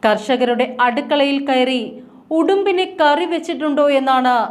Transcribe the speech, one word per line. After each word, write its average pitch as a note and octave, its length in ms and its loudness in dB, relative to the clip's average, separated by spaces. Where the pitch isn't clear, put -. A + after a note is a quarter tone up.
കർഷകരുടെ A#3 600 0
അടുക്കളയിൽ C#4 600 0
കയറി B3+ 320 0
ഉടുമ്പിനെ F#4+ 460 2
കറി D4+ 300 2
വെച്ചിട്ടുണ്ടോ D4+ 540 -2
എന്നാണ് C4 360 2